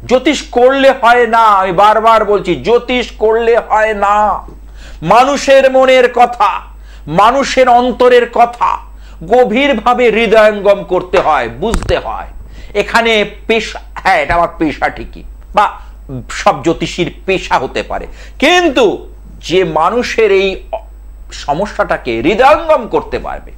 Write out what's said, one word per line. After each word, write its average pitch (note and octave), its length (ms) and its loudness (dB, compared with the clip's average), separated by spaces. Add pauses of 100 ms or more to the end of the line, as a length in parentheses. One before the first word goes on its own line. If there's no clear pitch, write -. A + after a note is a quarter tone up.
জ্যোতিষ B3+ 360 0
করলে C4+ 500 2
হয় A#3+ 360 2
না, A3+ 160 2
আমি G3 280 2
বারবার G#3+ 540 4
বলছি, F#3 300 0
জ্যোতিষ A#3+ 560 -2
করলে A3+ 460 0
হয় G#3+ 360 0
না। G3+ 500 0 (580)
মানুষের C4 720 4
মনের C4 420 4
কথা, A#3+ 480 0 (460)
মানুষের B3 640 2
অন্তরের B3 640 2
কথা A#3+ 440 0 (460)
গভীরভাবে A#3+ 880 2
হৃদয়ঙ্গম G#3 720 2
করতে F3+ 360 -2
হয়, C3 300 -2
বুঝতে E3+ 480 -4
হয়। G2+ 300 -8 (460)
এখানে G#3+ 520 0 (220)
পেশা, - 320 -4 (160)
হ্যাঁ, F3+ 260 0
এটা D3+ 140 -2
আমার E3+ 120 0 (100)
পেশা D3+ 320 -4
ঠিকই, A#2 340 -16 (320)
বা G3+ 100 2 (640)
সব D#3 340 -2
জ্যোতিষীর E3 500 -4 (120)
পেশা F#3 340 -2
হতে B2 240 -6
পারে, - 240 -10 (320)
কিন্তু D4+ 680 2 (320)
যে F#3 240 0
মানুষের G3 680 0
এই F#3+ 320 -2 (680)
সমস্যাটাকে D#3 880 -4
হৃদয়ঙ্গম C4+ 680 2
করতে - 320 -6
পারবে - 380 -14